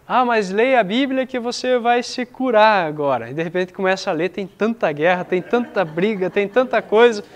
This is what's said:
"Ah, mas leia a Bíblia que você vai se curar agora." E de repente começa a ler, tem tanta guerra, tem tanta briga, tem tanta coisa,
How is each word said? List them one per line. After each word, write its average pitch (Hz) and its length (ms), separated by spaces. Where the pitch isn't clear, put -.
"Ah, 240 200
mas 220 240
leia 233 320
a - 20
Bíblia 262 420
que 254 140
você 247 400
vai 240 240
se 247 220
curar 220 600
agora." 143 440
E 131 40
de 156 80
repente 180 300
começa 190 380
a 180 40
ler, 165 140
tem 190 180
tanta 208 460
guerra, 170 320
tem 180 180
tanta 233 440
briga, 185 440
tem 202 200
tanta 254 320
coisa, 220 420